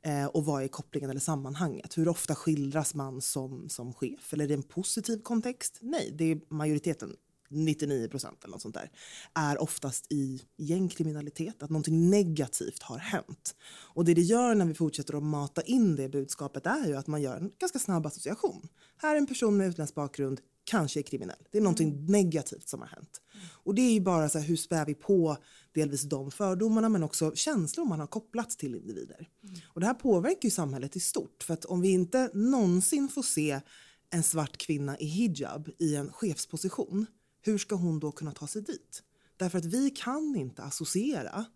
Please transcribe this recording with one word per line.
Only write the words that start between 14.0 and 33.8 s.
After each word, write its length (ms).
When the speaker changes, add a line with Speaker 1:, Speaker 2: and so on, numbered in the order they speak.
Speaker 1:
det 80
det 80
gör 340
när 100
vi 80
fortsätter 440
att 60
mata 380
in 340
det 140
budskapet 560
är 220
ju 80
att 120
man 140
gör 160
en 220
ganska 200
snabb 260
association. 640
Här 180
är 20
en 100
person 300
med 100
utländsk 280
bakgrund, 460
kanske 360
är 20
kriminell. 500
Det 60
är 40
någonting 300
Speaker 2:
Mm. 140
Speaker 1:
negativt 640
som 100
har 80
hänt. 340
Och 240
det 60
är 120
ju 80
bara 280
så 100
här, 60
hur 120
spär 280
vi 80
på 440
delvis 300
de 300
fördomarna, 580
men 140
också 320
känslor 500
man 140
har 80
kopplat 420
till 260
individer. 540
Speaker 2:
Mm. 120
Speaker 1:
Och 140
det 60
här 80
påverkar 500
ju 80
samhället 440
i 40
stort, 440
för 100
att 120
om 160
vi 80
inte 440
någonsin 760
får 160
se 380